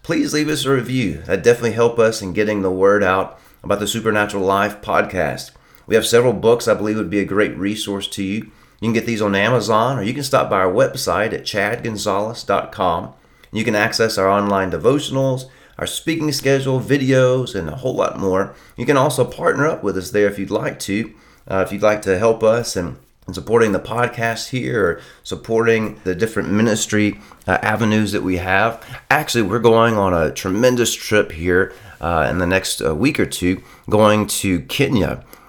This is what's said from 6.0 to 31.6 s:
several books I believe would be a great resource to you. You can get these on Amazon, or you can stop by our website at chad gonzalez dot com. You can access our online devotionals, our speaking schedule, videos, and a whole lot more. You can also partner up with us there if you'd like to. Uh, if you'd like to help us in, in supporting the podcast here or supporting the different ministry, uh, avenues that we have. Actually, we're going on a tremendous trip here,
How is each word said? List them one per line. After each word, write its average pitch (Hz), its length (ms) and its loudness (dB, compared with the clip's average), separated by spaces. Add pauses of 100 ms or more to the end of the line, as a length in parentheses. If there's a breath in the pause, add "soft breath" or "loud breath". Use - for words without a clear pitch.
several 120 260 4
books 113 360 2
I 107 60 4
believe 107 240 -2
would 90 120 -4
be 101 80 0
a 98 60 0
great 92 320 -2
resource 98 520 -4
to - 140 -8
you. 98 220 -4
You - 80 -20 (280 soft breath)
can 113 120 -2
get 110 140 0
these 110 160 -2
on 101 120 0
Amazon, 113 640 2
or 98 60 -4
you 120 100 -2
can 143 80 -6
stop 131 260 0
by 104 100 0
our 92 140 2
website 101 600 0
at - 140 -8
chad 104 360 -2
gonzalez 107 640 -4
dot - 260 -2
com. 87 420 -2 (380 soft breath)
You 107 140 -4
can 110 100 0
access 110 440 0
our 95 100 2
online 98 420 2
devotionals, 131 760 -2 (320 soft breath)
our 87 80 -6
speaking 156 440 -4
schedule, 135 480 0
videos, 127 760 2
and 82 120 -6
a 76 80 -8
whole 131 200 -4
lot - 240 -2
more. 95 340 0 (220 loud breath)
You 120 100 -6
can 139 120 4
also 135 260 2
partner - 420 -2
up 160 160 -4
with 92 160 -2
us 90 140 -10
there 104 160 4
if 101 100 -6
you'd 98 120 -6
like 120 300 -4
to. 107 320 -4 (380 soft breath)
Uh, 95 160 0
if - 60 -8
you'd 101 100 -6
like 107 200 4
to 95 180 2
help 113 240 2
us 113 320 2
in, 87 220 -6 (280)
in - 80 -10
supporting 110 380 2
the 90 80 0
podcast 117 720 -4
here 123 360 -2
or 82 140 -2 (240 loud breath)
supporting 110 800 0
the 92 100 -2
different 101 380 -2
ministry, 107 640 2 (300 loud breath)
uh, 95 140 4
avenues 107 500 0
that 101 100 -2
we 90 140 -2
have. 95 480 0 (260 loud breath)
Actually, 139 320 2
we're 101 160 0
going 113 360 6
on 98 200 2
a 80 160 2
tremendous 117 640 0
trip 104 380 0
here, 90 400 0 (260 loud breath)